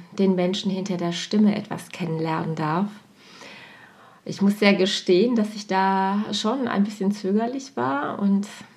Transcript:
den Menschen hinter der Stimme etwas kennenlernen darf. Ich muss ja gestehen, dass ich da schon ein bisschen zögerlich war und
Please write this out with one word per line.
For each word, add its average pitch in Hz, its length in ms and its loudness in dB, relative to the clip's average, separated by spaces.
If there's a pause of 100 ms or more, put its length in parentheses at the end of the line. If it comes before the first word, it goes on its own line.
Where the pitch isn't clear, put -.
(120)
den 190 220 2
Menschen 180 360 0
hinter 185 260 -4
der 175 160 -2
Stimme 208 420 2
etwas - 360 -8
kennenlernen 160 640 -4
darf. 160 340 0 (1400)
Ich 165 180 -4
muss 202 180 2
ja 202 120 6
gestehen, 196 640 4
dass 208 180 0
ich - 120 -12
da 190 680 2
schon 226 360 -2
ein 202 160 2
bisschen 202 280 -2
zögerlich 226 640 -2
war 269 420 -2
und 196 280 2 (300)